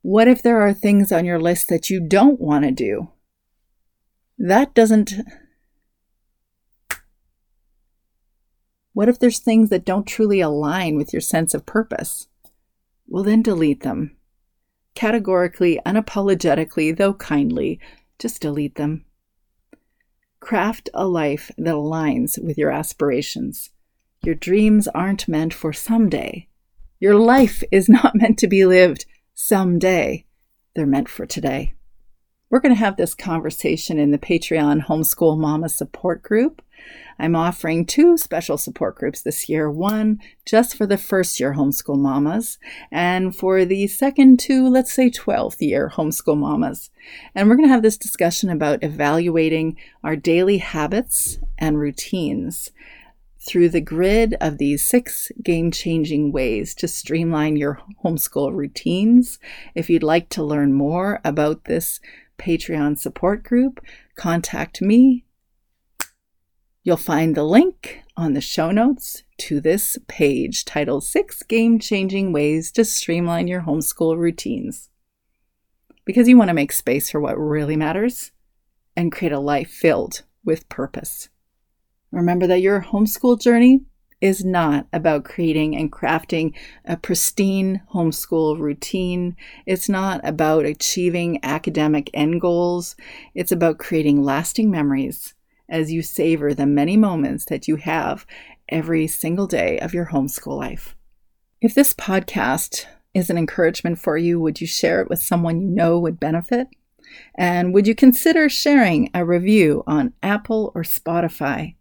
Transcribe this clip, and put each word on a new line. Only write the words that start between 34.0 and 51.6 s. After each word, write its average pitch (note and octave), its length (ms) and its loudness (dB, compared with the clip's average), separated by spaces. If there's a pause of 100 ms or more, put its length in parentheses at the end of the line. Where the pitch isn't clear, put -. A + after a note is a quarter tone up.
the C#3+ 60 2
Patreon D#3 680 0
Homeschool D#3 520 0
Mama D#3 320 -2
Support - 540 -6
Group. A3+ 380 0 (580)
I'm E3+ 160 0
offering E3 500 -2
two E4+ 320 6
special E3 400 -4
support - 380 -6
groups - 260 -6
this - 280 -8
year, D#3 200 0
one G#3 500 -2 (260)
just A#3 300 2
for G#3+ 100 0
the G3 120 0
first F#3+ 420 -2
year C#3 140 -2
homeschool C#3 440 -2
mamas, C#3+ 600 -2 (340)
and F#3 440 -2
for F#3+ 300 2
the G3 220 0
second C4+ 540 6
to, C4 280 2
let's B3+ 240 2
say, B3+ 160 4
twelfth - 520 -4
year C#3 340 0
homeschool D3+ 420 -2
mamas. D3 520 -4 (460)
And G3+ 140 4
we're A#3+ 60 8
gonna D4+ 120 6
have B3 140 6
this G#3+ 160 4
discussion - 520 -2
about D3 340 0
evaluating D#3+ 920 0 (260)
our D#3 120 -2
daily F3 440 2
habits - 800 -4 (180)
and D3+ 220 -2